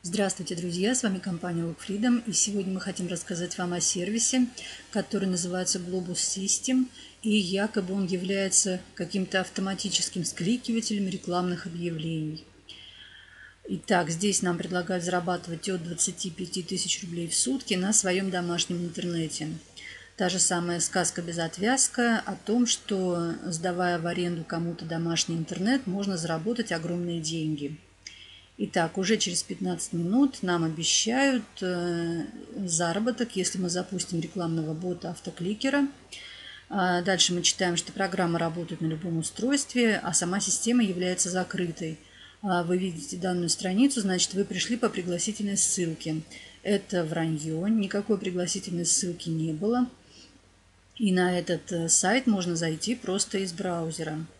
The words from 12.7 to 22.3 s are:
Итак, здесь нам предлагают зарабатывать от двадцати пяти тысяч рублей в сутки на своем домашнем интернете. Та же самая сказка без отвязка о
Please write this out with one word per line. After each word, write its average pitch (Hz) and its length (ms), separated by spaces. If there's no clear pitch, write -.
Итак, 175 400
здесь 190 320
нам 175 160
предлагают 180 480
зарабатывать 175 640
от 180 120
двадцати 175 500
пяти 180 320
тысяч 180 380
рублей 170 280
в - 40
сутки 262 420
на 190 180
своем 190 360
домашнем 175 540
интернете. 165 640
Та 185 100
же 185 120
самая 175 420
сказка 175 400
без 170 180
отвязка 226 840
о 190 100